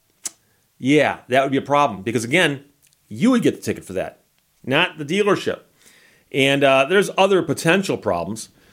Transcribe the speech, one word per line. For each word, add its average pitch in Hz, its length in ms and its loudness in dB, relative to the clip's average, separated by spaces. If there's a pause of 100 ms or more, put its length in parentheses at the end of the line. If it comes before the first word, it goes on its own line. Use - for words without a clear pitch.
(760)
Yeah, 127 420 2 (100)
that 127 140 2
would 139 100 -4
be 135 60 0
a - 40 -2
problem 135 400 0
because, 117 220 -4
again, 143 400 0 (420)
you 135 240 0
would 233 120 2
get 139 120 2
the - 80 -18
ticket - 220 -6
for - 80 -16
that, 90 320 -8 (400)
not 156 340 -2
the 151 60 -10
dealership. 185 560 -2 (720)
And, 139 320 2
uh, 135 220 4
there's 185 300 2
other 196 260 2
potential 165 540 0
problems. 92 520 -4 (240)